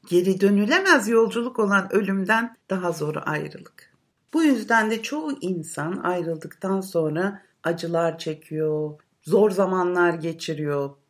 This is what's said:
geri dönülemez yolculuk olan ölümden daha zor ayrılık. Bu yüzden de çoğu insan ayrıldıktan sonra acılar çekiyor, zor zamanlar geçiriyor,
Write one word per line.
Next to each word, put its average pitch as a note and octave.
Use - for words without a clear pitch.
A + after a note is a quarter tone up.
geri F#3
dönülemez G#3+
yolculuk A#3
olan G3
ölümden G3+
daha F3+
zor D3+
ayrılık. -
Bu E4
yüzden A3+
de A3
çoğu D4+
insan E3+
ayrıldıktan F3
sonra F3
acılar E3
çekiyor, D#3
zor G3
zamanlar F3+
geçiriyor, D3+